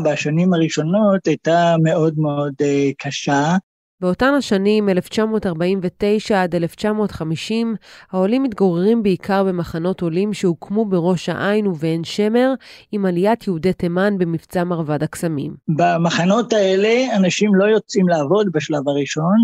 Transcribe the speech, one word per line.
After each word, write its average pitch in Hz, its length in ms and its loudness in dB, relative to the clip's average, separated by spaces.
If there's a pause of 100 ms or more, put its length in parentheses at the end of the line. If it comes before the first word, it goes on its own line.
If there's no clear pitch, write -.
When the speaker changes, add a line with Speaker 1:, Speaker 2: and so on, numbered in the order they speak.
Speaker 1:
בשנים 156 500 0
הראשונות, 175 720 0
הייתה 170 560 2
מאוד 160 360 2
מאוד, 147 420 -2
אה, 143 380 0
קשה. 143 580 -2 (440)
Speaker 2:
באותן 185 340 0
השנים, 214 540 0
אלף 180 200 0
תשע 220 160 -2
מאות 220 220 -2
ארבעים 180 360 -2
ותשע 202 600 0
עד 175 120 -2
אלף 170 200 -2
תשע 214 180 -2
מאות 214 180 -2
חמישים, 220 640 -4 (360)
העולים 196 320 0
מתגוררים 196 600 2
בעיקר 196 420 0
במחנות 180 560 -4
עולים 180 320 -2
שהוקמו 196 520 -2
בראש 185 440 0
העין 196 380 0
ובעין 165 380 -2
שמר, 233 500 2 (380)
עם 202 140 0
עליית 190 400 0
יהודי 180 260 0
תימן 185 460 0
במבצע 175 460 -2
מרבד 160 380 -2
הקסמים. 156 520 -4 (140)
Speaker 1:
במחנות 170 840 2
האלה 214 640 2
אנשים 196 380 2
לא 190 100 4
יוצאים 208 440 2
לעבוד 170 440 2
בשלב 151 360 -2
הראשון, 143 560 0